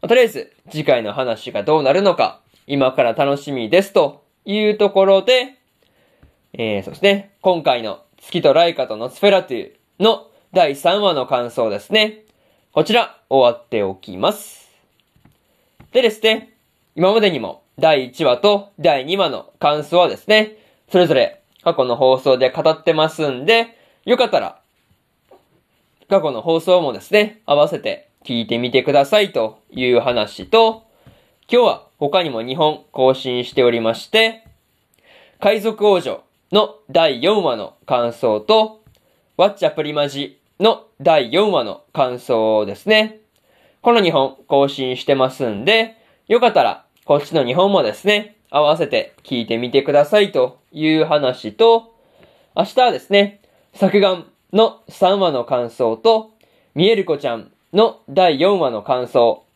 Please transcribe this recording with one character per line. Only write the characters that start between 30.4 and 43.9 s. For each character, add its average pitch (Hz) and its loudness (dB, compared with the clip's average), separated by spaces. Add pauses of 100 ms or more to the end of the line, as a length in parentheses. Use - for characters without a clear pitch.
と、 220 2 (680)
今 240 2
日 226 4
は - -2 (120)
他 175 -2
に 160 -6
も 113 -6
二 131 -8
本 151 -2
更 131 2
新 127 -4
し - -16
て 135 0
お 120 4
り 120 -2
ま 113 -2
し - -16
て、 226 0 (960)
海 214 0
賊 214 -2
王 190 4
女 117 -10 (300)
の 208 0 (140)
第 143 0
四 202 0
話 135 -2
の 104 -12 (120)
感 120 -2
想 107 -2
と、 220 0 (540)
ワ 190 2
ッ 208 -14
チ 175 -4
ャ 147 2
プ 156 -6
リ 151 -8
マ 147 -2
ジ 139 -10 (220)
の - 0 (140)
第 139 2
四 196 0
話 139 0
の 101 -12 (100)
感 127 -2
想 110 0
で - -10
す - -10
ね。 220 0 (640)
こ 240 2